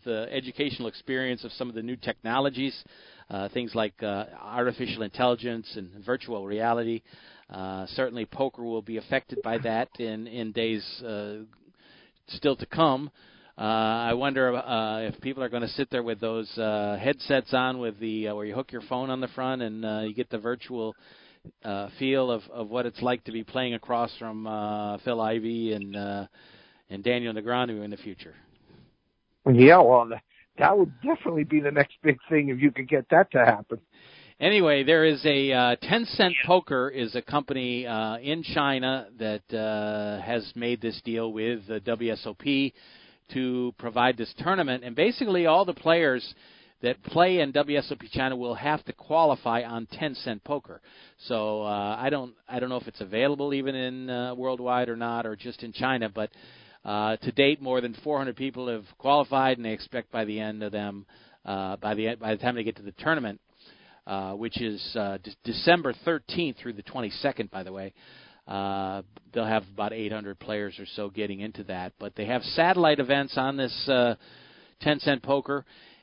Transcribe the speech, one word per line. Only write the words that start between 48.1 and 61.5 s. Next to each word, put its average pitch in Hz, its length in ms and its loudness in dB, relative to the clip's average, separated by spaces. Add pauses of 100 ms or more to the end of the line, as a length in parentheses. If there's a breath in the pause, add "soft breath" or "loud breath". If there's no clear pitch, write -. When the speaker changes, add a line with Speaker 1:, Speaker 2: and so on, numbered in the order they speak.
Speaker 1:
China 131 240 0
will 120 180 -4
have 147 300 -2
to - 80 -10
qualify 135 720 2
on 117 280 -8
Ten 147 240 -4
Cent 110 300 -8
Poker. 135 360 -6 (460 soft breath)
So, 107 380 0
uh, 104 340 -2
I 131 100 0
don't, 131 240 -2 (160)
I 123 120 -6
don't 127 80 -2
know 127 80 -4
if 120 100 -8
it's - 140 -12
available 139 520 0
even 135 220 -2
in, 127 340 -6
uh, 123 280 -4
worldwide 123 520 0
or 117 60 -4
not, 117 320 -4
or 107 80 -8
just 120 300 -12
in 113 80 -12
China, 127 360 0
but, 107 220 -6 (540 soft breath)
uh, 107 320 0
to - 160 -4
date, 143 280 4
more 127 200 0
than 117 240 -4
four 151 140 0
hundred 131 180 -4
people 127 320 -6
have 110 160 -6 (140)
qualified, 135 580 4
and 117 100 -6
they 110 60 -2
expect - 400 -8
by 113 120 -2
the 107 140 -4
end 107 240 -6
of 104 80 -4
them, 101 360 -6 (380 soft breath)
uh, 98 340 -4